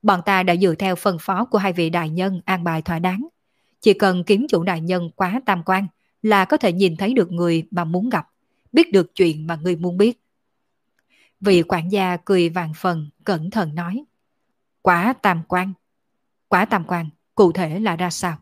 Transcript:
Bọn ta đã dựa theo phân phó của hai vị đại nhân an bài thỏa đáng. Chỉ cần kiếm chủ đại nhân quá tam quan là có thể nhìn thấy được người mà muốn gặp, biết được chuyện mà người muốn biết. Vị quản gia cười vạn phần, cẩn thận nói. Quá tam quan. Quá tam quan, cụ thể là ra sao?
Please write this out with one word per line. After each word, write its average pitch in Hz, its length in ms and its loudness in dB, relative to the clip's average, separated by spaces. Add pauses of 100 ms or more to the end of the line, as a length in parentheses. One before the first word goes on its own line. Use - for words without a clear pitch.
Bọn 196 240 2
ta 190 180 2
đã 175 120 2
dựa 180 200 2
theo 190 200 -2
phân 180 240 -2
phó 190 260 -2
của 220 120 -2
hai 190 160 0
vị 170 160 0
đại 165 200 -2
nhân 185 360 -4
an 185 180 -2
bài 165 180 -2
thỏa 165 180 -4
đáng. 185 280 -4 (540)
Chỉ 208 120 6
cần 185 300 2
kiếm 214 260 2
chủ 170 140 0
đại 175 180 -2
nhân 175 340 -4
quá 196 300 -4
tam 180 180 -2
quan 190 240 0 (340)
là 202 240 4
có 302 120 0
thể 190 160 0
nhìn 175 240 2
thấy 202 160 -2
được 185 180 2
người 170 400 0
mà 175 120 -2
muốn 180 260 -2
gặp, 185 180 -4 (440)
biết 330 200 4
được 190 240 2
chuyện 160 320 0
mà 165 80 -6
người 170 200 -4
muốn 175 220 -4
biết. 226 240 2 (1160)
Vị 190 240 4
quản 170 280 -2
gia 185 260 0
cười 175 320 2
vạn 165 260 -6
phần, 160 340 -4 (140)
cẩn 175 260 -4
thận 165 260 -4
nói. 180 280 -8 (760)
Quá 185 400 2
tam 175 260 2
quan. 185 260 -2 (760)
Quá 190 180 2
tam 190 220 -2
quan, 170 220 -6 (260)
cụ 185 160 6
thể 170 280 -4
là 208 160 -2
ra 175 140 -2
sao? 165 320 -6